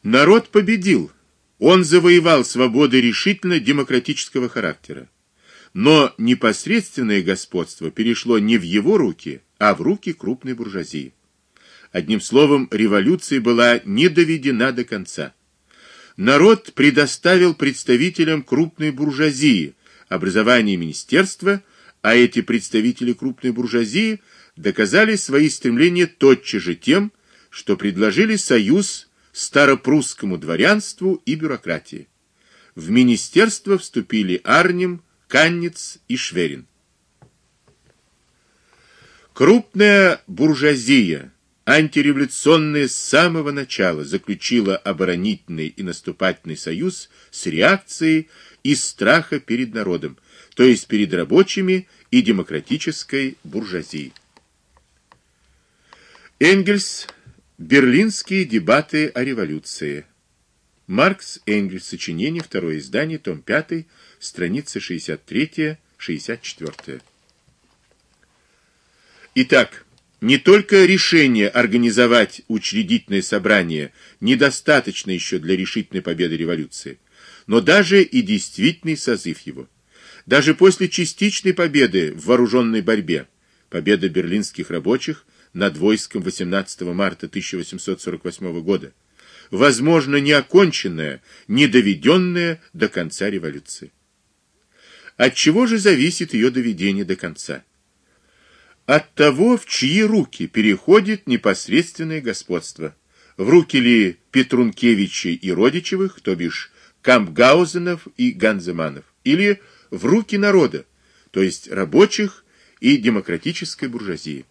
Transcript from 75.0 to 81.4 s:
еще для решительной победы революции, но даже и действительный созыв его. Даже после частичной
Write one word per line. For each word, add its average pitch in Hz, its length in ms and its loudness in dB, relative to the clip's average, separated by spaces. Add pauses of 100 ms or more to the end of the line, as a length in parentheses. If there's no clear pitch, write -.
еще 90 260 -6
для 82 160 -2
решительной 92 480 -6
победы 85 340 -4
революции, 80 600 -8 (480)
но - 140 2
даже 190 420 4
и 127 200 0
действительный 160 720 -4
созыв 95 440 -6
его. 67 280 -16 (580)
Даже 143 280 2
после 185 340 4
частичной 185 640 -4